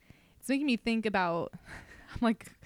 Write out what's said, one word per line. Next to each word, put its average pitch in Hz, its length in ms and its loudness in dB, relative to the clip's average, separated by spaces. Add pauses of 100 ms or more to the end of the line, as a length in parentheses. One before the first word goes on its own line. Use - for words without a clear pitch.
(400)
It's - 80 -8
making 277 180 0
me 247 100 4
think 226 300 -2
about, 180 460 0 (320)
<laughs> - 300 -18
I'm, - 60 -8
like, 233 300 2 (160)